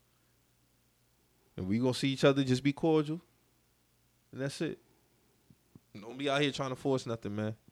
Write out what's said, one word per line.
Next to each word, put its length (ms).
And 100
we 120
gonna 140
see 160
each 140
other, 200
just 200
be 100
cordial. 480
And 100
that's 200
it. 160
Don't 180
be 120
out 120
here 100
trying 200
to 40
force 300
nothing, 300
man. 200